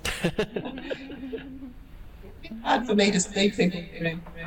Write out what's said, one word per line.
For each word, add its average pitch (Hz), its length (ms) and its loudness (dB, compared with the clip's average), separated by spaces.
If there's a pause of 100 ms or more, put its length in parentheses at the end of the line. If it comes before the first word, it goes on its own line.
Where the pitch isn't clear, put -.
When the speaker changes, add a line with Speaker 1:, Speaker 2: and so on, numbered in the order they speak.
(220)
Speaker 1:
<laughs> 262 1300 -4 (1080)
Hard - 220 4
for 208 100 2
me 202 160 8
to 185 80 6
see 196 300 4
people - 140 4
in 180 60 6
the 170 400 -2
room. 165 160 -4
Speaker 2:
I'm - 80 -12 (140)